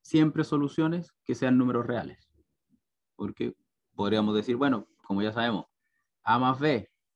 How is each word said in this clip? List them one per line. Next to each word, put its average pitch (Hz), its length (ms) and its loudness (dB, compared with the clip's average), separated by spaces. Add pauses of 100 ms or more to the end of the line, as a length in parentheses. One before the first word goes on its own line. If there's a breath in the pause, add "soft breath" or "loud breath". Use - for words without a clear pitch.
siempre 156 420 2
soluciones 160 680 -2 (120)
que 127 100 -4
sean 127 240 2
números 123 280 0
reales. - 440 -8 (840)
Porque 101 380 -8 (400)
podríamos 104 400 0
decir, 107 220 0
bueno, 131 300 0 (180)
como 98 180 -2
ya 107 100 -2
sabemos, 113 340 -2 (560)
a 113 160 2
más 127 200 0
b, 135 300 0 (280)